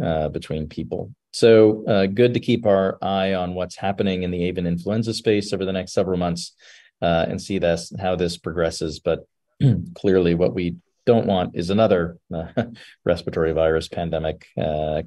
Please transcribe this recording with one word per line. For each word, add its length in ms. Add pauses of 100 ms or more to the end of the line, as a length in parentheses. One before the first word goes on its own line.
uh, 260
between 400
people. 460 (180)
So, 540
uh, 200
good 280
to 60
keep 240
our 380
eye 320
on 200
what's 220
happening 460
in 80
the 140
avian 220
influenza 460
space 400
over 120
the 80
next 200
several 260
months, 360 (480)
uh, 260
and 140
see 160
this, 400
how 160
this 220
progresses. 640
But 260 (340)
<clears throat> 340
clearly 400
what 200
we 220 (300)
don't 200
want 300
is 140
another, 480 (140)
uh, 140 (100)
<laughs> 480
respiratory 480
virus 360
pandemic, 580 (100)
uh, 500